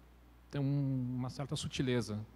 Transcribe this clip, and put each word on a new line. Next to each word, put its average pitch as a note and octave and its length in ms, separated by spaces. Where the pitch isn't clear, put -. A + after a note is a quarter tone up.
tem C#3+ 100
um, C3+ 580
uma B2 120
certa C#3+ 260
sutileza. B2 640